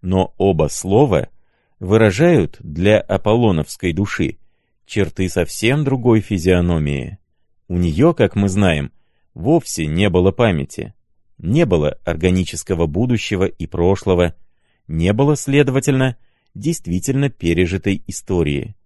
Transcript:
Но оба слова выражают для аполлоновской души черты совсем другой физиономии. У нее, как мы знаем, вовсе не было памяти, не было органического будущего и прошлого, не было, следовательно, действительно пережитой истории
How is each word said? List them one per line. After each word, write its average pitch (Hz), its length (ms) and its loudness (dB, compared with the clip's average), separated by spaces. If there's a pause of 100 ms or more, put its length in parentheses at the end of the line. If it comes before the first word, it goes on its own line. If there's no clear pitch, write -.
Но 92 360 0
оба 85 320 2
слова 101 600 0 (500)
выражают 107 800 2
для 90 400 2
аполлоновской 98 920 0
души 90 460 -4 (460)
черты 92 440 -4
совсем 120 540 -2
другой 123 380 2
физиономии. 85 960 0 (480)
У 87 100 -4
нее, 90 360 2
как 107 220 0
мы 101 140 2
знаем, 90 420 0 (420)
вовсе 98 520 -2
не 87 240 0
было 90 220 2
памяти, 92 600 -2 (440)
не 139 280 0
было 80 380 0
органического 85 840 -2
будущего 101 580 -2
и 82 220 -8
прошлого, 87 680 0 (520)
не 82 260 0
было, 143 220 2
следовательно, 131 800 0 (360)
действительно 135 760 -2
пережитой 90 800 -2
истории 82 680 -4 (100)